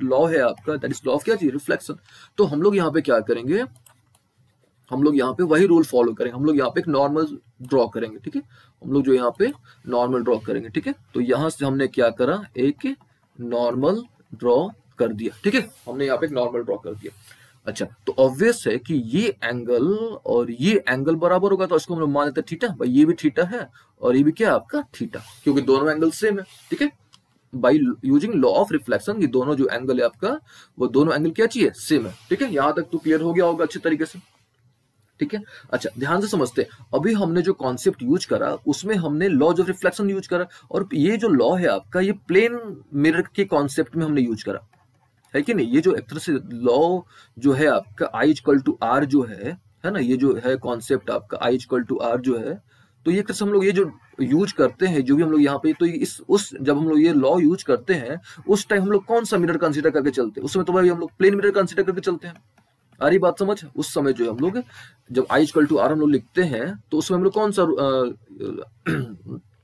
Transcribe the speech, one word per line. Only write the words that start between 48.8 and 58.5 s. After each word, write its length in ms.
R 200
जो 180
है, 360
है 60
ना? 80
ये 180
जो 180
है 120
concept 540
आपका, 280
I 140
equal 400
to 140
R 120
जो 200
है, 220
तो 40
ये 80
एक 60
तरह 80
से 100
हम 80
लोग 120
ये 80
जो 100
यूज़ 320
करते 320
हैं, 140
जो 160
भी 60
हम 80
लोग 120
यहाँ 160
पे, 140
तो 140
इस, 420
उस, 280
जब 220
हम 100
लोग 120
ये 140
लॉ 240
यूज़ 260
करते 300
हैं, 260
उस 220